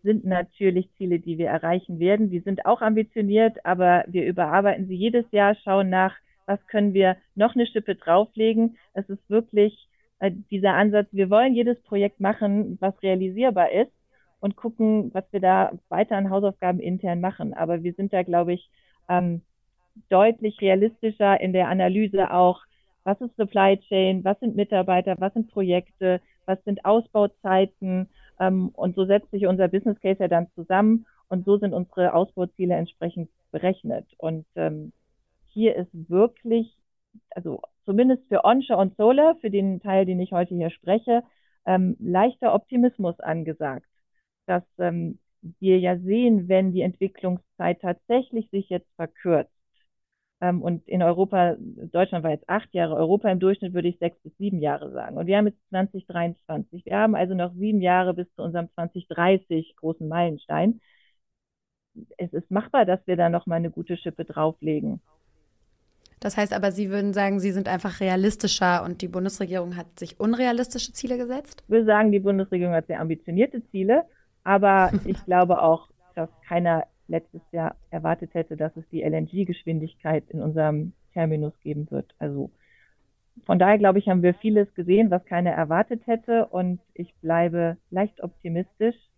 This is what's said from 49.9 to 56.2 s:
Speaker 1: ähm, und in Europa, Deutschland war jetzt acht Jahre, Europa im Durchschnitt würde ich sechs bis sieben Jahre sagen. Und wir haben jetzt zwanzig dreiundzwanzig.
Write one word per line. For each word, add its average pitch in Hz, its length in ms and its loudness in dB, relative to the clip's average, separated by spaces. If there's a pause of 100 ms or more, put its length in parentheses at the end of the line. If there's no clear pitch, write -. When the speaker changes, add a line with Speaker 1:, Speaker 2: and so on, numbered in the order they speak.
Speaker 1:
ähm, 180 200 0
und 175 260 -6
in 180 160 -2
Europa, 175 560 0
Deutschland 175 640 -4
war 160 80 -2
jetzt 151 160 -8
acht 208 260 -6
Jahre, 165 220 -2
Europa 196 340 0
im 185 100 0
Durchschnitt 185 340 0
würde 175 160 -2
ich 175 80 -8
sechs 170 240 -4
bis 156 160 -20
sieben 196 240 -4
Jahre 147 300 -4
sagen. 131 260 -10
Und 165 80 -6
wir 190 100 0
haben 208 120 2
jetzt - 200 -8
zwanzig 190 380 -6
dreiundzwanzig. 170 800 -8